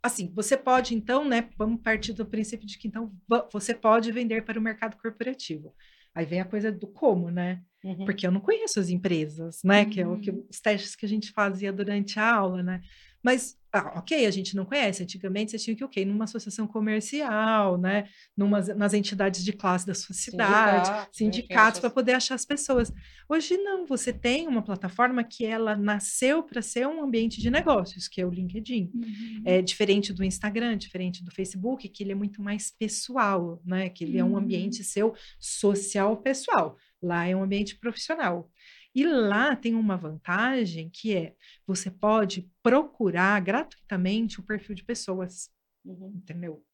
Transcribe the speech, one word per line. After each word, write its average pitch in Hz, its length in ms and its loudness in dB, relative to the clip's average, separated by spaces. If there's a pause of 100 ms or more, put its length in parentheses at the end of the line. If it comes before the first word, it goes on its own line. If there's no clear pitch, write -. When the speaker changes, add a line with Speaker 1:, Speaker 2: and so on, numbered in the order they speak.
Speaker 1:
assim, 208 320 -4
você 214 240 2
pode, 254 380 2
então, 247 280 0
né, 233 340 0
vamos 226 240 0
partir 220 320 -2
do 214 120 -4
princípio 220 400 -6
de 202 140 -14
que, - 80 -8
então, 220 240 -8 (180)
va-, 233 220 4
você 208 240 -4
pode 226 360 4
vender 220 320 -2
para 220 160 -4
o - 20 0
mercado 220 360 -4
corporativo. 226 760 -8 (380)
Aí 170 120 -2
vem 175 160 -2
a 185 40 -4
coisa 214 260 -2
do 202 160 -8
como, 190 420 2
né? 180 320 -2 (220)
Speaker 2:
Uhum. 190 200 -8
Speaker 1:
Porque 202 240 -2
eu 180 40 4
não 196 100 2
conheço 440 380 0
as 175 100 0
empresas, 165 760 -2
né? 202 220 8
Que 208 160 -4
é 175 60 0
o 214 120 -2
que, 196 120 -4
Speaker 3:
Uhum. - 180 -8
Speaker 1:
os - 100 -16
testes 208 360 -2
que - 100 -10
a 202 40 -4
gente 214 220 -2
fazia 196 400 -2
durante 202 480 -2
a 226 160 4
aula, 185 280 0
né? 180 180 -4 (420)
Mas, 254 320 0 (160)
ah, - 280 -2
ok, 285 260 2
a 202 60 4
gente 190 240 -4
não 190 100 -2
conhece. 196 380 -2
Antigamente, 196 480 -4
você 226 80 -8
tinha 220 160 -4
que, 220 80 -8
ok, - 220 -2
numa 208 200 0
associação 214 420 -6
comercial, 214 1120 0
né? 196 300 0 (280)
Numa, 202 240 4 (160)
nas 202 200 2
entidades 196 480 0
de 208 100 -2
classe 180 320 0
da 190 80 -4
sua - 220 -8
cidade, 202 720 4
Speaker 2:
Sindicato, 202 300 -6
Speaker 1:
sindicatos, 214 300 0
Speaker 2:
enfim, 226 340 6
Speaker 1:
pra 254 60 0
Speaker 2:
essas - 60 -2
Speaker 1:
poder 262 200 4
achar 254 220 0
as - 100 -6
pessoas. 269 460 0 (380)
Hoje, 320 280 2
não. 392 280 -2
Você 254 260 -2
tem 277 360 0
uma 240 160 0
plataforma 233 600 0
que 233 220 -6
ela 220 300 0
nasceu 208 680 2
pra 247 200 -6
ser 240 240 -2
um 311 160 -4
ambiente 226 380 0
de 233 100 2
negócios, 247 560 2
que - 140 -8
é 180 40 0
o 180 60 0
LinkedIn. 185 640 -4
Speaker 3:
Uhum. 220 520 -8
Speaker 1:
É 185 160 6
diferente 202 520 2
do 185 100 -2
Instagram, 208 540 -2
diferente 180 460 -6
do 175 80 -14
Facebook, 190 580 -6
que - 140 -12
ele 196 80 -4
é 196 40 -4
muito 202 260 -4
mais 202 300 -6
pessoal, 202 960 0
né? 185 240 -2
Que 180 140 -10
ele 240 140 -2
é - 60 4
um - 80 4
Speaker 3:
Uhum. 196 60 2
Speaker 1:
ambiente 196 460 -2
seu 220 300 0 (260)
social 202 800 0
pessoal. 262 580 0 (280)
Lá 175 240 0
é 185 80 0
um 190 80 0
ambiente 196 340 -2
profissional. 226 720 -4 (440)
E 269 120 2
lá 247 500 4
tem 233 180 -2
uma 220 220 2
vantagem 175 960 -2
que 214 220 -2
é, 165 180 -2 (320)
você 190 240 -4
pode 208 640 0 (100)
procurar 208 800 4
gratuitamente 208 960 -2
o 180 40 -14
perfil 208 320 -6
de 180 80 -16
pessoas. 185 640 -6 (360)
Speaker 2:
Uhum. 185 300 -16
Speaker 1:
Entendeu? 170 460 -10 (120)